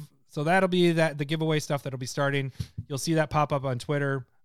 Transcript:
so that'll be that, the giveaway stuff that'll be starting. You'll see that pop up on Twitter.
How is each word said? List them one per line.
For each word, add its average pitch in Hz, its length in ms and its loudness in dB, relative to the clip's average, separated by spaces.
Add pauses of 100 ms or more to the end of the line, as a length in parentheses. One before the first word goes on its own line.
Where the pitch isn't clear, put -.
(300)
so 151 140 -6
that'll 185 260 4
be 175 220 4
that, 160 260 2
the 147 80 -4
giveaway 156 340 0
stuff 143 220 -2
that'll 135 160 -8
be 123 80 -8
starting. 139 460 -2 (360)
You'll 139 120 -6
see 165 160 0
that 156 160 0
pop 151 200 0
up 139 120 -2
on 127 160 -2
Twitter. 139 480 -2 (180)